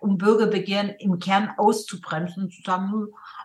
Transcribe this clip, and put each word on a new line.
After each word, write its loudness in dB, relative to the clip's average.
um 2
Bürgerbegehren 2
im 0
Kern 0
auszubremsen -2
und -6
zu -20
sagen, -2
"Hm, -4